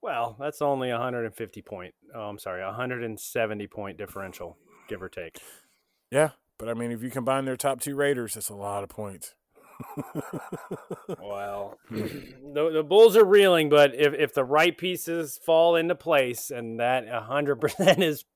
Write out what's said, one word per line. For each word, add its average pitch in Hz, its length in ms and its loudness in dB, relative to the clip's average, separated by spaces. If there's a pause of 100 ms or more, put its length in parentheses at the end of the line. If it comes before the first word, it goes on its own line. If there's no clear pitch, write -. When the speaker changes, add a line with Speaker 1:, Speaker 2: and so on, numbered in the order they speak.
Speaker 1:
Well, 117 380 -4
that's 147 240 -6
only 135 280 0
a 117 80 -2
hundred 123 280 -4
and 101 80 -8
fifty 107 280 -10
point. 90 320 -14 (200)
Oh, 110 140 -10
I'm 104 100 -12
sorry, 92 240 -8
a 95 100 -6
hundred 123 300 -6
and 110 160 -8
seventy 107 480 -4
point 98 320 -12
differential, 95 580 -12 (320)
give 95 140 -10
or 92 60 -12
take. 85 300 -14 (720)
Speaker 2:
Yeah, 147 200 2 (280)
but, 113 100 -10
I 117 60 -4
mean, 120 180 -6
if 113 100 -10
you 127 80 -8
combine 135 340 -2
their 131 120 -6
top 135 240 -4
two 143 160 -8
raiders, 139 380 0
that's 107 140 -10
a 104 60 -12
lot 101 280 -6
of 98 60 -12
points. 98 520 -14
<laughs> - 760 -16 (1040)
Speaker 1:
Well, 101 640 -10
<clears throat> - 60 -20
the, 139 840 -6
the 156 100 0
Bulls 196 340 8
are 220 80 10
reeling, 185 440 6
but 143 260 8
if, 143 200 2
if 143 200 0
the 135 100 2
right 151 320 2
pieces 165 680 -6
fall 170 320 6
into 170 180 0
place, 139 560 0
and 117 300 -8
that 123 280 0
a 117 120 -6
hundred 139 400 -2
percent 175 420 2
is 156 220 -2 (120)